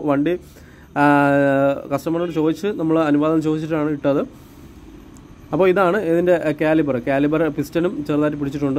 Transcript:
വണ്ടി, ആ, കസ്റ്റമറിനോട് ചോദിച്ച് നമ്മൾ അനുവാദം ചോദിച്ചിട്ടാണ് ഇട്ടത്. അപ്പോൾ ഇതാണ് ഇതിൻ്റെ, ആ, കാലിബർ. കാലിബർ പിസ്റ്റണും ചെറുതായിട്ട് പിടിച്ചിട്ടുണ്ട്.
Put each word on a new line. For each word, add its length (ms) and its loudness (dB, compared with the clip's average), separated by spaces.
വണ്ടി, 240 0
ആ, 20 6
കസ്റ്റമറിനോട് 480 -4
ചോദിച്ച് 300 -2
നമ്മൾ 180 0
അനുവാദം 400 2
ചോദിച്ചിട്ടാണ് 480 -2
ഇട്ടത്. 260 0
അപ്പോൾ 200 2
ഇതാണ് 260 2
ഇതിൻ്റെ, 240 2
ആ, 20 0
കാലിബർ. 360 2
കാലിബർ 320 0
പിസ്റ്റണും 360 -2
ചെറുതായിട്ട് 340 0
പിടിച്ചിട്ടുണ്ട്. 380 -4